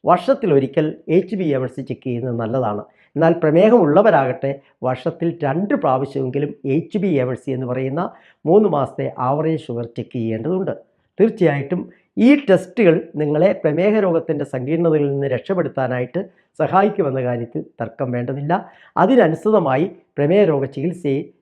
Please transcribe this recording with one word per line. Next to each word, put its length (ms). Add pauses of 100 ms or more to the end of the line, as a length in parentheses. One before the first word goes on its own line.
വർഷത്തിലൊരിക്കൽ 880 (140)
എച്ച് 280
ബി 80
എ 120
വൺ 120
സി 140
ചെക്ക് 240
ചെയ്യുന്നത് 340
നല്ലതാണ്. 420 (340)
എന്നാൽ 160
പ്രമേഹമുള്ളവരാകട്ടെ 1300 (220)
വർഷത്തിൽ 600
രണ്ട് 320
പ്രാവശ്യമെങ്കിലും 800 (100)
എച്ച് 340
ബി 80
എ 180
വൺ 100
സി 160
എന്ന് 160
പറയുന്ന 440 (360)
മൂന്ന് 220
മാസത്തെ 500
ആവറേജ് 440
ഷുഗർ 220
ചെക്ക് 280
ചെയ്യേണ്ടതുണ്ട്. 580 (500)
തീർച്ചയായിട്ടും 720 (260)
ഈ 160
ടെസ്റ്റുകൾ 840
നിങ്ങളെ 360 (120)
പ്രമേഹ 340
രോഗത്തിൻ്റെ 460
സങ്കീർണതകളിൽ 640
നിന്ന് 160
രക്ഷപ്പെടുത്താനായിട്ട് 1000 (340)
സഹായിക്കുമെന്ന 640
കാര്യത്തിൽ 420 (160)
തർക്കം 300
വേണ്ടതില്ല. 600 (260)
അതിനനുസൃതമായി 960 (260)
പ്രമേഹ 280
രോഗ 200
ചികിത്സയെ 600 (180)